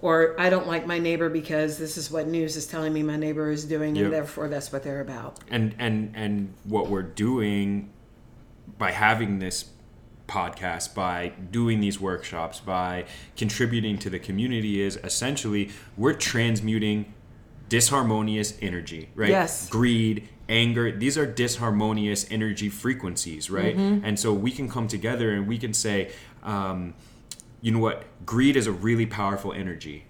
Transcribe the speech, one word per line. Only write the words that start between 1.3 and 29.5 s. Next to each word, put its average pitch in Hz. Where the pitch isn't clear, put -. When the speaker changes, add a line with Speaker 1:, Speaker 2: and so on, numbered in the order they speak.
Speaker 1:
this 160
is 151
what 156
news 160
is 151
telling 156
me 151
my 151
neighbor 156
is 151
doing, 151
and 151
Speaker 2:
Yep. 151
Speaker 1:
therefore 151
that's 143
what 139
they're 139
about." 123
Speaker 2:
And, 110
and, 110
and 104
what 101
we're 95
doing 101
by 95
having 107
this 92
podcast, 87
by 90
doing 113
these 101
workshops, 87
by 90
contributing 110
to 101
the 90
community 104
is 98
essentially 104
we're 110
transmuting 110
disharmonious 110
energy, 85
right? 107
Speaker 1:
Yes. -
Speaker 2:
Greed, 113
anger, 117
these 131
are 147
disharmonious 107
energy 107
frequencies, 90
right? 175
Speaker 1:
Mm-hmm. 202
Speaker 2:
And 107
so -
we 104
can 127
come 113
together 110
and 101
we 117
can 117
say, 101
um, 95
"You 113
know 113
what? -
Greed 131
is 113
a 107
really 110
powerful 101